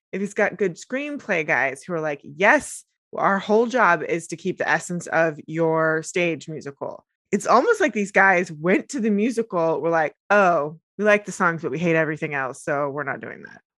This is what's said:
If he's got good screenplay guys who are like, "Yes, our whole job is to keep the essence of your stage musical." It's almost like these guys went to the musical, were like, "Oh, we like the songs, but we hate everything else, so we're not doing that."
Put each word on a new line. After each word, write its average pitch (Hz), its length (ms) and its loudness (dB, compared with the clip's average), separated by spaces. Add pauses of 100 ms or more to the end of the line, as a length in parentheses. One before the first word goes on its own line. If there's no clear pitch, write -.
(140)
If 190 80 -6
he's 202 120 -6
got 202 220 0
good 185 200 -2
screenplay 254 680 -6
guys 135 380 -2
who - 80 -12
are 170 80 -4
like, 151 240 -6
"Yes, 202 640 0 (320)
our 185 220 2
whole 214 260 4
job 208 380 2
is 160 240 -4
to 165 100 -10
keep 180 220 -6
the - 100 -2
essence 165 380 -2
of 160 380 0
your 160 580 0
stage 165 440 -4
musical." 143 580 -12 (260)
It's - 160 -2
almost 370 340 4
like 311 100 2
these 202 220 -4
guys 190 360 4
went 170 400 0
to 285 120 -8
the 220 80 0
musical, 202 720 0
were 160 80 -2
like, 160 260 0 (140)
"Oh, 170 500 2 (180)
we 196 60 -4
like 208 220 4
the 185 80 -10
songs, 170 300 0
but 143 80 -4
we 143 80 -6
hate 165 180 2
everything 156 360 -2
else, 135 300 -6
so 147 260 -2
we're 143 140 -8
not 135 160 -6
doing - 240 -14
that." - 180 -20 (160)